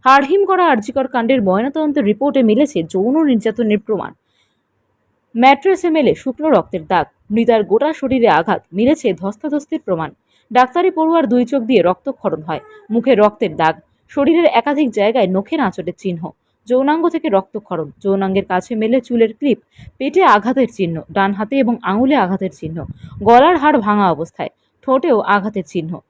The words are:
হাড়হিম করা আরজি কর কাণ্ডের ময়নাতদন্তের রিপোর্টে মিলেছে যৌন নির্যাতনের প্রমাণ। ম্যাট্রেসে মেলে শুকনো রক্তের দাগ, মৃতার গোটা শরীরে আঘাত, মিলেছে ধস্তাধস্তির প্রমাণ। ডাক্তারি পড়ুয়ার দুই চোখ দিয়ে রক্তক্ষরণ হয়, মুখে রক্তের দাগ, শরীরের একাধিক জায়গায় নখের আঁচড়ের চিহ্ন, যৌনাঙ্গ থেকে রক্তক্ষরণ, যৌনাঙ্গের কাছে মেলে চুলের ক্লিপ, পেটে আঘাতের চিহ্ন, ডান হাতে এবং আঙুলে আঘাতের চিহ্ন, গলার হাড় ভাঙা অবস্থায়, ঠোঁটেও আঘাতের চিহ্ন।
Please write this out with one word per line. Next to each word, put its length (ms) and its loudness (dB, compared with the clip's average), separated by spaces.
হাড়হিম 400 4
করা 260 0
আরজি 220 -2
কর 140 -2
কাণ্ডের 340 0
ময়নাতদন্তের 680 0
রিপোর্টে 340 0
মিলেছে 360 2
যৌন 240 -2
নির্যাতনের 560 -2
প্রমাণ। 260 -6
ম্যাট্রেসে 540 2
মেলে 260 2
শুকনো 340 -6
রক্তের 380 0
দাগ, 180 0
মৃতার 320 4
গোটা 300 0
শরীরে 360 0
আঘাত, 320 2
মিলেছে 420 0
ধস্তাধস্তির 720 -8
প্রমাণ। 240 -4
ডাক্তারি 400 2
পড়ুয়ার 360 0
দুই 180 2
চোখ 180 -2
দিয়ে 180 2
রক্তক্ষরণ 600 -4
হয়, 200 -8
মুখে 260 2
রক্তের 400 0
দাগ, 200 0
শরীরের 360 2
একাধিক 320 -2
জায়গায় 440 0
নখের 260 -4
আঁচড়ের 380 -6
চিহ্ন, 220 -8
যৌনাঙ্গ 420 0
থেকে 200 -4
রক্তক্ষরণ, 580 -4
যৌনাঙ্গের 440 -2
কাছে 300 -4
মেলে 260 0
চুলের 320 0
ক্লিপ, 260 -2
পেটে 260 -2
আঘাতের 420 0
চিহ্ন, 180 -4
ডান 200 0
হাতে 260 -6
এবং 140 0
আঙুলে 340 0
আঘাতের 420 -2
চিহ্ন, 180 -10
গলার 340 6
হাড় 220 2
ভাঙা 320 0
অবস্থায়, 400 -8
ঠোঁটেও 360 0
আঘাতের 360 -4
চিহ্ন। 200 -6